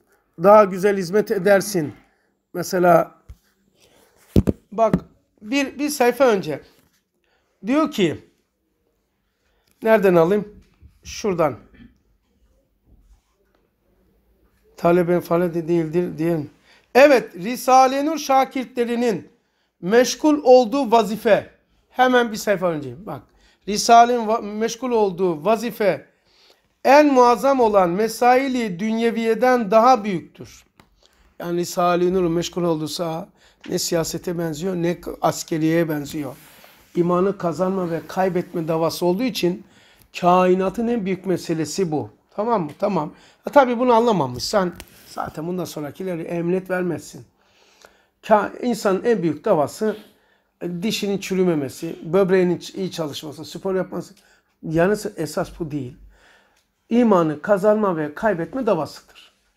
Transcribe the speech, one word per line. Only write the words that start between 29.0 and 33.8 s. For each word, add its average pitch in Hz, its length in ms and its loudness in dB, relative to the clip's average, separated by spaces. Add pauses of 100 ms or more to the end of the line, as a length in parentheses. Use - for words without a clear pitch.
daha 226 320 4
büyüktür. - 600 -10 (760)
Yani 175 200 -6
Risale-i 175 540 0
Nur'un 180 180 0
meşgul 170 320 -4
olduğu 156 240 -2
saha 165 420 -8 (400)
ne 175 100 -4
siyasete 165 580 -4